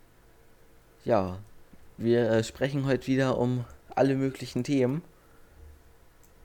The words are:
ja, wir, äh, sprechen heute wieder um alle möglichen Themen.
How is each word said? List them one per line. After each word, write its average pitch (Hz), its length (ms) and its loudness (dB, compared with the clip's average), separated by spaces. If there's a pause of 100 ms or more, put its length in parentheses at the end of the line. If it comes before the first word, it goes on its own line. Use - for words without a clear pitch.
(1040)
ja, 95 360 0 (580)
wir, 117 340 2
äh, 113 120 4
sprechen 135 420 -2
heute 127 220 0
wieder 131 300 2
um 123 280 0 (300)
alle 135 200 4
möglichen 131 480 -4
Themen. 139 400 0 (1400)